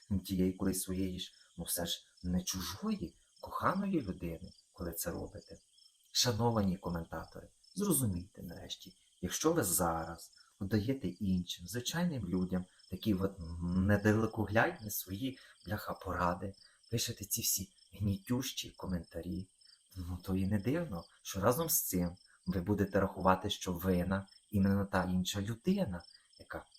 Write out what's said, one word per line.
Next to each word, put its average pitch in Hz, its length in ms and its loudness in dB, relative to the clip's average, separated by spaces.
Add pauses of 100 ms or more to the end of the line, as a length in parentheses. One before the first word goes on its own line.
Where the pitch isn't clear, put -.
ну, 98 100 2
тієї 92 340 2
колись 95 280 0
своєї 92 380 -4
ж, - 140 -12 (240)
ну, 85 60 -6
все 87 220 -2
ж - 200 -6 (180)
не 180 200 0
чужої, 190 720 -4 (260)
коханої 180 600 0
людини, 87 500 -6 (220)
коли 87 180 -6
це - 200 -4
робите. - 460 -10 (540)
Шановані 110 680 4
коментатори, 82 720 -6 (260)
зрозумійте 131 680 0
нарешті, - 500 -12 (280)
якщо 156 320 2
ви 113 100 4
зараз 82 680 0 (260)
подаєте 104 500 0
іншим, 90 600 -2
звичайним 123 600 -2
людям 92 380 0 (240)
такі 98 240 0
от 95 220 0 (260)
недалекоглядні 104 1300 4
свої, 101 460 -6 (280)
бляха, 104 280 -4
поради, 90 600 -2 (380)
пишете 113 340 -2
ці - 160 -2
всі - 280 -2 (240)
гнітющі 113 840 -2
коментарі, 87 680 -4 (480)
ну, 90 280 -6
то 95 120 0
і 95 120 2
не 104 120 4
дивно, 127 440 0 (200)
що 95 180 -6
разом 127 280 4
з - 120 4
цим 87 340 0 (300)
ви 90 160 0
будете 98 380 4
рахувати, 92 500 4
що - 240 -4
винна 92 540 2 (240)
іменно 98 340 4
та 95 180 2
інша 92 380 0
людина, 117 640 0 (360)
яка - 260 -12 (140)